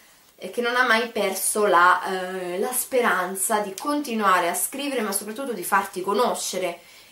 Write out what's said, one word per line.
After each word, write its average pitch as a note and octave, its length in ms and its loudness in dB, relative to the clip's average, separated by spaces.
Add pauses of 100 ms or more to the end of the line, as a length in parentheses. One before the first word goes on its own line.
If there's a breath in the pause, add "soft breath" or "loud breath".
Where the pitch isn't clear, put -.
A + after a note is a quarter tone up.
(360 loud breath)
è F#3+ 160 -12
che A#3+ 100 -4
non A#3+ 140 0
ha B3+ 100 4
mai A3+ 240 2
perso G#3 560 0
la, F3 400 6
eh, F#3 540 -4
la B3 120 -2
speranza G3 880 0
di F#3+ 140 -4
continuare G3+ 760 0
a F3+ 40 -2
scrivere, C4+ 480 -4
ma G3+ 100 -2
soprattutto A3 420 -6
di F3+ 100 -8
farti F#3+ 380 -2
conoscere, F#3+ 760 -2 (320 loud breath)